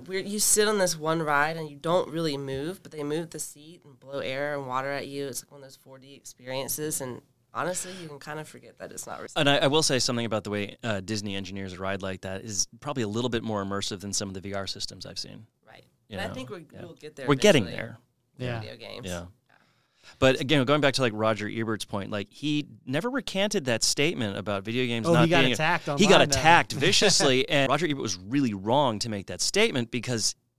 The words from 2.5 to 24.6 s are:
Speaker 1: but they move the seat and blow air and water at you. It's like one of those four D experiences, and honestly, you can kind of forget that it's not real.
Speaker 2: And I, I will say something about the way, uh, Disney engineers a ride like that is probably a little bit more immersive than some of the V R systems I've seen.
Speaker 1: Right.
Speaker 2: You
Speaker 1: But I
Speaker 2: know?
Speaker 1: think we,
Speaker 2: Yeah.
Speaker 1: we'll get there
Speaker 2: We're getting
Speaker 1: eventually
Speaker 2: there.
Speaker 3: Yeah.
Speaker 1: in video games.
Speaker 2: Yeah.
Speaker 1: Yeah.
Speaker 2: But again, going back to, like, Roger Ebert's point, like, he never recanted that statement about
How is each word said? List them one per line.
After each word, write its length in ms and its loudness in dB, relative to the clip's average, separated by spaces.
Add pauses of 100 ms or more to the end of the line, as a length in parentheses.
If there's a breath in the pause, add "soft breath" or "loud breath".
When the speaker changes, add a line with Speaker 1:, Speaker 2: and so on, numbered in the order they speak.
Speaker 1:
but 80 -20
they 100 -8
move 280 -4
the 100 -10
seat 440 -16
and 140 -20
blow 220 -10
air 340 -4
and 140 -6
water 240 -2
at 160 -6
you. 180 -8
It's 180 -8
like 60 -20
one 100 -20
of 60 -20
those 100 -20
four 220 -20
D 160 -20
experiences, 840 -6
and 200 -8 (320)
honestly, 480 -6
you 60 -12
can 140 -16
kind 180 -12
of 80 -12
forget 320 -20
that 140 -14
it's 140 -12
not 120 -12
real. 160 -12
Speaker 2:
And 160 4
I, 80 6
I 80 4
will 160 4
say 160 4
something 280 0
about 180 -2
the 60 -6
way, 340 -4
uh, 160 -2
Disney 340 -4
engineers 380 -8
a 60 -12
ride 240 -4
like 180 -6
that 220 -8
is 260 -4 (100)
probably 240 -4
a 60 -2
little 220 -2
bit 120 -2
more 220 -2
immersive 340 -4
than 140 -10
some 160 -4
of 60 -10
the 60 -12
V 140 -10
R 140 -6
systems 360 -10
I've 140 -14
seen. 280 -12 (200)
Speaker 1:
Right. 180 -20 (240)
Speaker 2:
You 100 -12
Speaker 1:
But 60 -6
I 40 -6
Speaker 2:
know? 60 -10
Speaker 1:
think 160 -10
we, 220 -14
Speaker 2:
Yeah. 100 -16
Speaker 1:
we'll 120 -16
get 220 -18
there 100 -10
Speaker 2:
We're 80 -10
getting 300 6
Speaker 1:
eventually 200 -8
Speaker 2:
there. 140 -12 (400)
Speaker 3:
Yeah. 180 -6
Speaker 1:
in 60 -8
video 140 -14
games. 300 -14
Speaker 2:
Yeah. 140 -6
Speaker 1:
Yeah. 40 -10 (920 soft breath)
Speaker 2:
But 200 6
again, 280 4
going 160 4
back 120 6
to, 60 0
like, 140 2
Roger 340 0
Ebert's 380 -4
point, 240 -6
like, 200 -6
he 360 -4 (180)
never 240 -2
recanted 560 -2
that 180 0
statement 540 0
about 260 -4